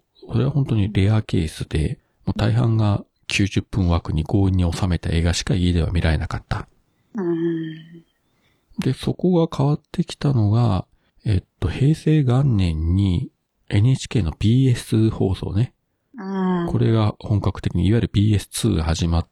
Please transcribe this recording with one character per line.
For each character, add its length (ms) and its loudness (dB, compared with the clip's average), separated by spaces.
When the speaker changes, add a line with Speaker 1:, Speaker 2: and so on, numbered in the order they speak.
Speaker 1:
そ 220 -8
れ 80 2
は 60 0
本 160 0
当 80 -2
に 180 0
レ 180 2
ア 120 2
ケ 160 -2
ー 100 0
ス 180 -10
で、 320 -2
も 100 -2
う 20 -6
大 140 0
半 240 2
が 280 2
九 200 0
十 160 -2
分 260 0
枠 240 0
に 120 -2
強 240 0
引 60 2
に 180 2
収 140 -4
め 120 0
た 120 -6
映 120 2
画 120 2
し 100 -6
か 100 -2
家 180 2
で 100 2
は 80 -2
見 100 0
ら 100 2
れ 80 2
な 100 -4
か 100 -8
っ 100 -14
た。 200 -8
Speaker 2:
う 80 -4
ん。 840 -6
Speaker 1:
で、 140 0
そ 220 -6
こ 320 2
が 80 -8
変 120 0
わ 80 2
っ 60 -4
て 120 -2
き 120 -14
た 160 -2
の 180 2
が、 360 0
え 120 0
っ 60 -2
と、 80 -2
平 260 2
成 280 2
元 340 2
年 380 0
に 360 0
エ 120 0
ヌ 100 4
エ 20 4
イ 40 0
チ 120 -8
ケ 120 -2
ー 20 2
の 160 -2
ビ 300 4
ー 40 4
エ 20 0
ス 360 0
放 240 -2
送 200 -6
ね。 180 0
Speaker 2:
う 480 -2
ん。 60 -4
Speaker 1:
こ 80 0
れ 140 2
が 260 0
本 220 -2
格 220 -4
的 120 -4
に、 120 0
い 60 4
わ 40 2
ゆ 60 0
る 100 -2
ビ 200 2
ー 40 2
エ 20 0
ス 100 -8
ツ 200 -2
ー 80 2
が 80 -2
始 240 0
ま 120 0
っ 120 -4